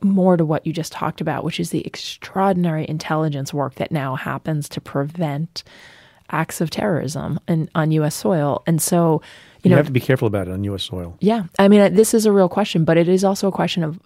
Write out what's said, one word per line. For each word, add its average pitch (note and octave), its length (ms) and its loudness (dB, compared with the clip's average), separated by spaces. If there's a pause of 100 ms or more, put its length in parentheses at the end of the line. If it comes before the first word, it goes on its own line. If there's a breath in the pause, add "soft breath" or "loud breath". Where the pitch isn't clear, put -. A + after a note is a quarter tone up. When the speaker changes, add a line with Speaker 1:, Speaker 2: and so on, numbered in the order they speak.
Speaker 1:
more F#3+ 340 4
to E3 80 2
what D3+ 220 -2
you D#3+ 60 -2
just D#3 180 -8
talked - 300 -6
about, D#3+ 240 -4
which E3 160 -6
is E3+ 100 -6
the - 160 -4
extraordinary F3 1040 -2
intelligence D#3 640 -4
work C3+ 220 -4
that - 160 -6
now C3+ 240 -4
happens D3 540 -6
to - 100 -10
prevent D3+ 840 -6 (720 loud breath)
acts - 280 -4
of E3 100 -2
terrorism E3+ 760 -4
in, D#3+ 300 -2
on D#3 160 2
U D#3 100 2
S D3+ 140 -2
soil. D3+ 500 -2
And E3 160 2
so, E3 400 2 (400 loud breath)
you - 60 4
Speaker 2:
You - 20 8
Speaker 1:
know, C3 60 8
Speaker 2:
have C#3+ 100 4
to C#3 60 -6
be B2 80 0
careful B2+ 260 0
about G2 220 -2
it F#2 60 -6
on G2 100 -4
U G2+ 100 -4
S F#2+ 80 -8
soil. F2 380 -10
Speaker 1:
Yeah. G#3 240 0 (120)
I G3 120 6
mean, G#3 140 8
I, G3 60 6
this G#3 260 4
is A3 120 4
a G#3 60 6
real F#3+ 160 6
question, F#3 360 0
but D#3+ 120 4
it E3+ 100 4
is F#3 160 2
also G3 240 0
a F#3 60 0
question E3+ 320 -2
of, D#3 220 -6